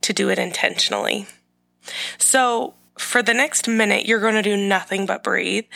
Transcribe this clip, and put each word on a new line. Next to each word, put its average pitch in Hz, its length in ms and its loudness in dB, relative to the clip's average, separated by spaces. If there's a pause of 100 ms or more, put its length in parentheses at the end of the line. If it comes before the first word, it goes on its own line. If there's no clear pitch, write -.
to - 100 -2
do 202 180 0
it 185 80 2
intentionally. 180 880 -2 (920)
So 247 560 2 (240)
for - 240 0
the 226 120 2
next 269 340 0
minute, 220 380 2
you're 220 140 2
gonna 214 220 2
do 202 160 0
nothing 196 480 0
but 190 180 -4
breathe. 190 420 -2 (100)